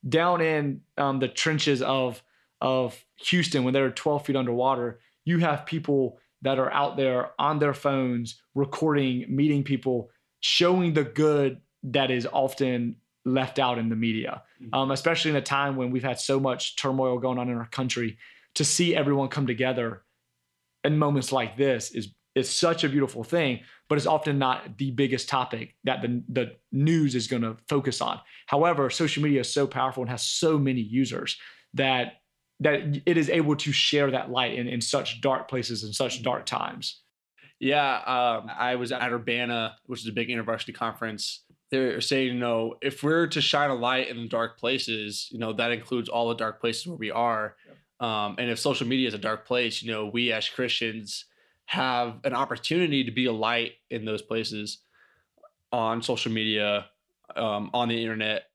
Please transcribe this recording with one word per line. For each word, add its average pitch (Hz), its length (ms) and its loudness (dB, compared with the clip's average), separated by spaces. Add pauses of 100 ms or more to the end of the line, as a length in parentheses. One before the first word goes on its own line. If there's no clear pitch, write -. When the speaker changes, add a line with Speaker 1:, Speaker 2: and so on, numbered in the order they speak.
Speaker 1:
Down 170 340 4
in, 151 400 0 (160)
um, 139 220 2
the 127 100 2
trenches 147 520 2
of, 131 400 0 (380)
of 131 420 0 (280)
Houston, 170 340 4
when 127 100 2
they're 135 180 4
twelve 143 340 0
feet 139 100 0
underwater, 123 640 0 (260)
you 170 140 2
have 151 260 2
people 147 520 0 (240)
that 131 180 2
are 131 140 2
out 143 240 0
there 127 420 0
on 147 200 2
their 143 140 4
phones, 127 680 0 (140)
recording, 139 760 2
meeting 143 340 2
people, 131 460 -2 (300)
showing 175 540 4
the 151 100 4
good 147 580 2 (220)
that 135 260 2
is 123 240 0
often 127 600 0 (300)
left 127 340 0
out 123 180 2
in 113 100 0
the 113 80 0
media, 117 460 -2 (200)
Speaker 2:
Mm-hmm. 120 140 -6
Speaker 1:
um, 135 160 2
especially 160 400 0
in 147 60 2
a 135 40 2
time 139 340 0
when 127 140 -2
we've 127 140 0
had 127 160 -4
so 135 200 2
much 131 360 -2
turmoil 131 420 0
going 127 220 -2
on 123 100 -2
in 120 80 -2
our 117 80 -6
country. 120 540 -4 (360)
To 156 80 0
see 170 320 2
everyone 139 320 2
come 135 200 -2
together 123 560 -2 (800)
in 151 160 4
moments 143 320 2
like 117 260 0
this 127 320 2
is, 104 200 -6 (260)
is 127 120 2
such 165 360 2
a 147 60 2
beautiful 135 340 0
thing, 139 380 0 (280)
but 151 80 4
it's 143 80 0
often 151 320 2
not 127 400 0
the 139 140 -2
biggest 123 380 0
topic 123 440 -2 (100)
that 131 200 0
the, 120 260 -2
the 123 260 -2 (160)
news 147 440 4
is 113 100 0
gonna 113 320 -2 (100)
focus 139 340 0
on. - 180 -4 (260)
However, 143 460 4
social 147 320 0
media 143 160 4
is 117 120 -4
so 143 140 2
powerful 131 380 -2
and 120 80 -4
has 120 100 -6
so 160 380 2
many 131 220 2
users 117 560 -2 (360)
that, 131 480 0 (380)
that 143 480 0
it 175 100 6
is 151 140 2
able 151 240 2
to 143 160 -4
share 143 400 2
that 131 180 -2
light 123 240 0
in, 123 140 -4
in 120 120 -4
such 117 420 -2
dark 135 280 0
places 117 340 -4
and 107 120 -8
such 123 260 -2
dark 123 240 -2
times. - 560 -6 (580)
Speaker 2:
Yeah, 139 360 2
um, 120 600 0
I 123 200 -2
was 123 160 -4
at 123 200 -2
Urbana, 117 640 -2 (120)
which 123 140 -10
is 113 60 -8
a 113 40 -6
big 117 180 -4
intervarsity 113 460 -4
conference. 110 680 -8 (260)
They 131 100 0
were 127 220 0
saying, 135 320 0
you 123 60 -2
know, 113 420 0
if 135 200 -4
we're 160 260 2
to 160 120 -2
shine 143 300 2
a 131 60 0
light 123 340 0
in 117 180 -8
dark 113 320 -2
places, 113 720 -4
you 113 80 -12
know, 110 140 -4
that 117 180 0
includes 117 380 -4
all 117 180 0
the 117 80 0
dark 110 240 -4
places 117 260 -2
where 175 120 -10
we 107 140 -6
are. 110 440 0 (100)
Speaker 3:
Yep. - 440 -10
Speaker 2:
Um, 104 300 -2
and 123 100 -2
if 113 100 -2
social 135 260 0
media 131 220 0
is 107 60 -4
a 107 40 -8
dark 107 300 -4
place, 123 340 -2
you 113 80 -8
know, 107 180 -4
we 120 260 0
as 110 160 -2
Christians 113 720 -4 (440)
have 123 580 -2
an 131 80 -2
opportunity 139 720 0
to 117 60 -6
be 127 140 -2
a 123 60 0
light 113 420 -2 (160)
in 110 140 -6
those 107 180 -4
places 107 580 -6 (920)
on 113 300 0
social 117 320 -2
media, 104 540 0 (500)
um, 104 360 -2
on 120 140 0
the 117 140 -2
internet. 110 540 -4